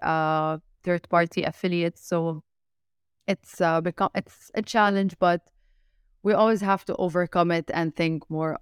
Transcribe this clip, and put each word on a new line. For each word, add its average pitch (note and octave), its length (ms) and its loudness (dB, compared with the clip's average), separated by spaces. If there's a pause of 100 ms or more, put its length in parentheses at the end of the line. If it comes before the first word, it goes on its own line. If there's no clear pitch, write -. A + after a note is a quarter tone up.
uh, D#3 560 0 (240)
third F3 260 -2
party E3+ 360 0
affiliates. E3+ 600 -2
So E3 380 -2 (840)
it's, - 340 -4
uh, E3 220 2
become, F3+ 320 -2
it's - 400 -10
a G#3+ 80 -4
challenge, G3+ 560 0
but F3 240 2 (800)
we G#3 100 0
always A3 300 2
have G3 240 0
to - 100 -6
overcome F3 540 0
it E3 240 -2
and E3 200 -2
think D#3+ 360 -2
more D#3 320 -4